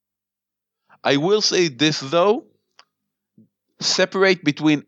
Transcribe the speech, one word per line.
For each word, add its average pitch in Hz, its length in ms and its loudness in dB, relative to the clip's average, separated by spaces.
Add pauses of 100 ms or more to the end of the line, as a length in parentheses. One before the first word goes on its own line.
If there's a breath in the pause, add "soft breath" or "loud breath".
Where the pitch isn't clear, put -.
(1040 soft breath)
I 135 140 2
will 202 240 0
say 180 260 0
this, 143 320 -2
though. 175 440 0 (1400)
Separate 190 640 0
between 147 440 0